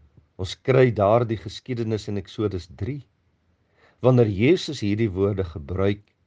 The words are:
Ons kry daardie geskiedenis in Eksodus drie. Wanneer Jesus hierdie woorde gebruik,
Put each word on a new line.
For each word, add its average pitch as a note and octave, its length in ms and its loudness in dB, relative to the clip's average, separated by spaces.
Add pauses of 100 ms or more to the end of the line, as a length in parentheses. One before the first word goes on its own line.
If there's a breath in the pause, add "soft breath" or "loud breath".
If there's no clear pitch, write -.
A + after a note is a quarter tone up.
(380)
Ons F#2 180 -8
kry C3 340 4
daardie G#2+ 460 2
geskiedenis A2 720 -8
in G#2 80 -6
Eksodus F#2+ 600 -6
drie. C3 280 -10 (960 soft breath)
Wanneer A#2+ 320 4
Jesus C3 480 0
hierdie G#2 320 -2
woorde F#2+ 320 0
gebruik, F#2+ 580 -4 (240)